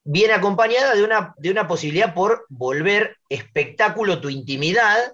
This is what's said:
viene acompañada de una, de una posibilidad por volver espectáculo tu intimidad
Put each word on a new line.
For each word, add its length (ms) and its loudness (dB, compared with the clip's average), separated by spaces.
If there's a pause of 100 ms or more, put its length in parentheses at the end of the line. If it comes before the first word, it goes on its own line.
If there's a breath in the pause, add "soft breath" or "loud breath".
viene 300 2
acompañada 600 2
de 80 4
una, 340 0
de 140 -4
una 160 -2
posibilidad 460 -2
por 360 0
volver 680 -2 (120)
espectáculo 920 -2
tu 100 -8
intimidad 840 0